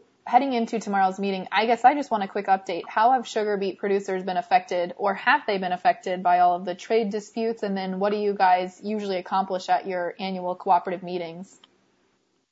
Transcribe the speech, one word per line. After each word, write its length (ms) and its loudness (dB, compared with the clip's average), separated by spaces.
heading 260 2
into 260 -2
tomorrow's 400 0
meeting, 320 -4
I 160 2
guess 180 4
I 80 8
just 180 -4
want 120 0
a 40 -4
quick 200 -6
update. 400 0
How 240 4
have 160 2
sugar 300 -2
beet 200 -4
producers 460 -2
been 140 -4
affected, 600 0
or 160 0
have 320 0
they 140 0
been 120 -4
affected 520 0
by 160 4
all 160 6
of 100 -6
the 100 -4
trade 360 0
disputes? 520 -4
And 140 -2
then 220 -4
what 120 0
do 60 0
you 160 0
guys 500 2
usually 340 -4
accomplish 520 -4
at 180 0
your 320 -4
annual 360 -4
cooperative 480 0
meetings? 540 -10